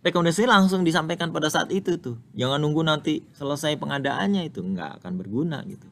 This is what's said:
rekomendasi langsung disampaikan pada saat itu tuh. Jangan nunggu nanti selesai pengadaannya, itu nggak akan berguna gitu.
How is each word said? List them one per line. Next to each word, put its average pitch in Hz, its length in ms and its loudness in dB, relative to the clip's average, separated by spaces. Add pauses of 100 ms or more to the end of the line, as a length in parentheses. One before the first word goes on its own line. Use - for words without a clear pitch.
rekomendasi 170 420 2
langsung 190 400 6
disampaikan 165 480 0
pada 156 160 0
saat - 240 0
itu 185 240 0
tuh. 120 200 -8 (200)
Jangan 135 240 0
nunggu 151 240 2
nanti 151 360 0 (120)
selesai 143 440 -2
pengadaannya, 143 680 -2
itu 147 160 -10
nggak 87 400 -8
akan 90 160 -8
berguna 123 480 -4
gitu. 98 260 -16